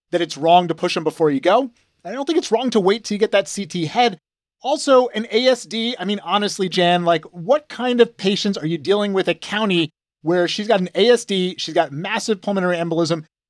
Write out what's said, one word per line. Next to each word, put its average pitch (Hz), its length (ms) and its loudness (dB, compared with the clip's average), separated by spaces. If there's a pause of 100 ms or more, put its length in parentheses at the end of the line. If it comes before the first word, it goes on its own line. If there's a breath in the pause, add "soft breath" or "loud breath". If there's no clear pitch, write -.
(100)
that 170 100 0
it's - 160 -6
wrong 170 320 2
to 165 60 -2
push 175 180 -4
them 170 120 -6
before 156 260 0
you 135 100 0
go. 233 300 2 (340)
I 180 80 -12
don't 269 140 -8
think 330 100 0
it's 302 160 -2
wrong 247 180 0
to 220 100 2
wait 202 240 0
till 208 100 -6
you 202 40 -4
get 208 140 0
that 196 160 0
C 202 160 -8
T 156 220 -4
head. 233 320 0 (440)
Also, 262 520 2
an 220 180 -4
A 240 140 2
S 254 180 2
D, 226 340 -4
I 180 60 -8
mean, 202 180 -4
honestly, 185 460 -2
Jan, 175 380 2
like, 165 260 2
what 214 380 -2
kind 247 280 -2
of 233 200 4
patients 196 400 -2
are 151 80 -6
you 165 100 -2
dealing 196 380 -2
with 190 120 0
at 170 140 -2
County 196 480 -2 (320)
where 175 260 2
she's 208 220 -4
got 208 120 4
an 180 140 -4
A 202 140 4
S 233 160 4
D, 185 320 -2
she's - 160 -8
got 156 200 2
massive 202 500 -4
pulmonary 185 340 -2
embolism, 165 480 -2 (260)